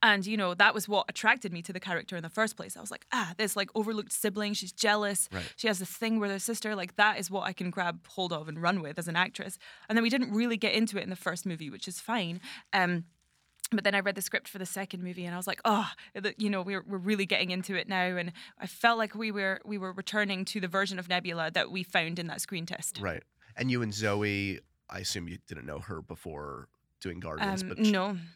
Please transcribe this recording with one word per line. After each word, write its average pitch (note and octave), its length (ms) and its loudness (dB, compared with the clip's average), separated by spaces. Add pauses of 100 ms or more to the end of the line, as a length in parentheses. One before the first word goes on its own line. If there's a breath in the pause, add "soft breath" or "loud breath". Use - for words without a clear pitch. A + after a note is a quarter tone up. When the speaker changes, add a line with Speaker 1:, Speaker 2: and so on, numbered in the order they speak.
Speaker 1:
And, G3+ 240 8
you G#3+ 100 -2
know, F#3 180 2
that G3+ 200 10
was G3+ 140 -2
what G3+ 200 4
attracted A3 440 2
me E3+ 100 -6
to F#3 100 -10
the F3+ 80 -6
character F#3 360 -4
in E3+ 60 -6
the E3 60 -8
first A3 280 0
place. - 200 -10
I - 40 -16
was - 100 -10
like, - 220 -12
"Ah, F#3+ 260 0
this, G#3 180 0
like, G3 180 -2
overlooked G#3+ 380 0
sibling, G#3 420 0
she's F#3 180 -6
jealous. G#3 600 4
Speaker 2:
Right. F#3+ 240 -4
Speaker 1:
She A#3 120 0
has G3 100 2
this F#3 120 -8
thing A3+ 280 0
with G#3 120 0
her G3 80 -2
sister. G#3+ 360 -2
Like, F#3 220 -8
that G#3 220 6
is F#3 120 -4
what F#3+ 160 -2
I F#3+ 60 -2
can F3+ 180 -2
grab F3 380 -2
hold F3+ 240 -2
of D#3 160 -4
and D#3+ 120 -8
run F3+ 220 4
with D3+ 160 -8
as E3+ 100 -4
an E3 80 0
actress." - 420 -2 (300 loud breath)
And A3 80 2
then A#3 60 6
we A3+ 80 4
didn't B3 220 2
really A#3 240 2
get G#3+ 180 0
into G#3+ 240 2
it - 40 -2
in F#3 80 -6
the F#3 60 -6
first F3+ 300 -4
movie, D#3+ 240 -6
which - 160 -10
is F3+ 140 -10
fine. F3+ 400 -2 (320 loud breath)
Um, F3 320 4 (680)
but A3+ 120 2
then G3+ 100 4
I G3+ 60 4
read F#3+ 160 0
the G3+ 60 -4
script - 260 -2
for G3 100 -12
the F#3 80 -6
second F#3+ 380 -6
movie F3+ 200 -6
and F3 100 -6
I - 20 -6
was F3+ 100 -6
like, - 180 -4
"Oh, G#3+ 240 4 (260 loud breath)
the, G3 220 -4
you G#3 140 0
know, F#3+ 120 0
we're, F#3+ 200 -4
we're G3 160 -6
really G3 280 2
getting F#3 260 2
into F#3 240 -4
it - 120 -4
now." F3+ 280 0
And F3 160 -4 (260 loud breath)
I - 80 -10
felt A#3 320 2
like A3 160 -2
we A3 160 -4
were, G3 340 0
we G#3 140 -6
were F#3 140 -6
returning G3 540 0
to G#3 140 -4
the F3+ 80 -2
version F#3+ 300 2
of F3 100 -8
Nebula F3 440 0
that - 180 2
we F3+ 140 -4
found E3+ 340 2
in E3+ 80 -2
that - 140 -6
screen E3+ 260 -4
test. - 340 -6
Speaker 2:
Right. E2 220 -2 (340 soft breath)
And B2+ 140 0
you B2 120 4
and G#2+ 120 -2
Zoe, G2+ 680 2 (280)
I F#2 120 -10
assume F2+ 280 -4
you F2 180 -8
didn't C2 200 -10
know D2 120 -6
her E2+ 240 -8
before D2 680 -10 (320)
doing F2+ 200 -8
Guardians, F#3+ 420 -2
Speaker 1:
Um, F#3 60 -8
Speaker 2:
but - 180 0
sh- G#3+ 60 6
Speaker 1:
no. G3 240 0 (200)